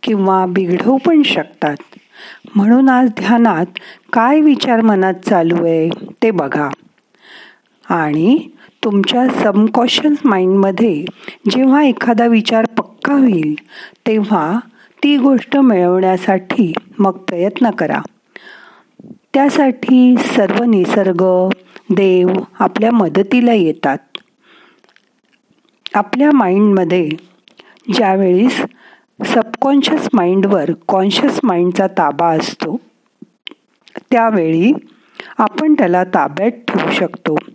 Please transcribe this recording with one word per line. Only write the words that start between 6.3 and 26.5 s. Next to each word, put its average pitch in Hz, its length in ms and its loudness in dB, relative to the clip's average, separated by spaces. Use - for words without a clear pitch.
बघा. 147 380 -4
आणि 165 600 0
तुमच्या 233 440 0
सबकॉन्शियस 240 960 0
माइंडमध्ये 190 800 0
जेव्हा 262 340 2
एखादा 233 420 0
विचार 226 400 0
पक्का - 480 -6
होईल, 185 420 0
तेव्हा 208 520 0
ती 285 140 2
गोष्ट 269 400 0
मिळवण्यासाठी 185 1160 0
मग 196 120 2
प्रयत्न 185 580 -4
करा. 151 320 -4
त्यासाठी 262 840 4
सर्व 208 460 0
निसर्ग, 185 840 0
देव 185 340 2
आपल्या 208 320 0
मदतीला 220 640 0
येतात. 156 440 -2
आपल्या 247 380 -2
माइंडमध्ये 185 760 2